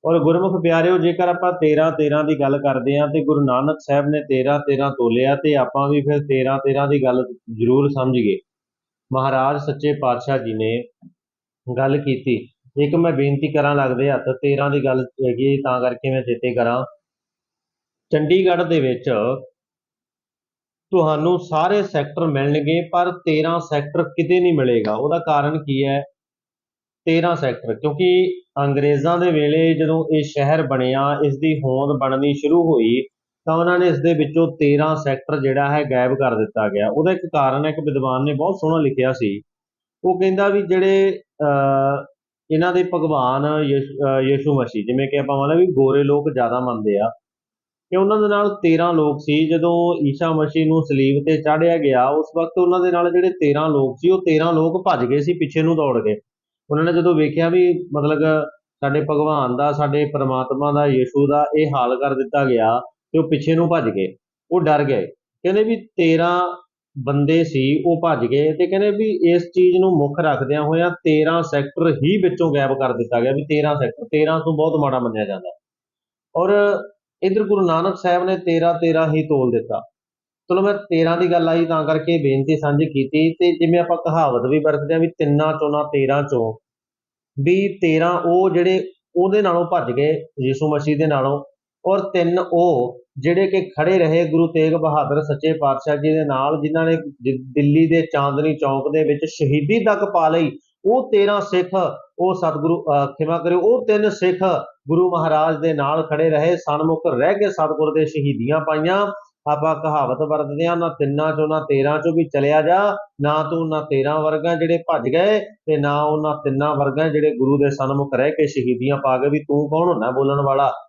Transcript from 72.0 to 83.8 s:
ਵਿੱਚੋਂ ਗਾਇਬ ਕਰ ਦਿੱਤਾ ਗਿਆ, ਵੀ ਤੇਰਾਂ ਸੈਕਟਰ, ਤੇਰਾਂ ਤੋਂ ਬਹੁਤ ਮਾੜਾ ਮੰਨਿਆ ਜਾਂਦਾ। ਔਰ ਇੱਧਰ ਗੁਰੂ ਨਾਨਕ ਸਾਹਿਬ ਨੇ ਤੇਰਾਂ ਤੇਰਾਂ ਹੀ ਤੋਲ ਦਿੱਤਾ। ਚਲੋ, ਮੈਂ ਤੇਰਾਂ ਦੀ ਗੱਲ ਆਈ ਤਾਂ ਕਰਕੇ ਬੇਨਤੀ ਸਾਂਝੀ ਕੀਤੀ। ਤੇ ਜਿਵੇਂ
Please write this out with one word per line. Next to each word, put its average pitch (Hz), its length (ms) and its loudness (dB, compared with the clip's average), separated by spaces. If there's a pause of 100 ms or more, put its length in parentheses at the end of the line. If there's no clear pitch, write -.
ਵਿੱਚੋਂ 175 320 0
ਗਾਇਬ 139 180 0
ਕਰ 135 200 -2
ਦਿੱਤਾ 117 280 -2
ਗਿਆ, 131 120 0
ਵੀ 143 120 -2
ਤੇਰਾਂ 147 300 0
ਸੈਕਟਰ, 123 300 -4
ਤੇਰਾਂ 156 360 0
ਤੋਂ 156 160 -2
ਬਹੁਤ 156 240 0
ਮਾੜਾ 131 180 0
ਮੰਨਿਆ 110 260 -2
ਜਾਂਦਾ। 95 260 -8 (840)
ਔਰ 202 420 2 (440)
ਇੱਧਰ 196 200 0
ਗੁਰੂ 196 240 2
ਨਾਨਕ 175 300 0
ਸਾਹਿਬ 180 280 0
ਨੇ 185 120 0
ਤੇਰਾਂ 170 380 0
ਤੇਰਾਂ 160 400 0
ਹੀ 156 80 0
ਤੋਲ 139 280 0
ਦਿੱਤਾ। 110 320 -4 (680)
ਚਲੋ, 190 120 2
ਮੈਂ 202 120 2
ਤੇਰਾਂ 165 420 0
ਦੀ 180 160 0
ਗੱਲ 165 160 2
ਆਈ 170 160 2
ਤਾਂ 160 200 -2
ਕਰਕੇ 160 340 0
ਬੇਨਤੀ 139 380 0
ਸਾਂਝੀ 147 300 0
ਕੀਤੀ। 143 460 0
ਤੇ 175 200 2
ਜਿਵੇਂ 170 280 2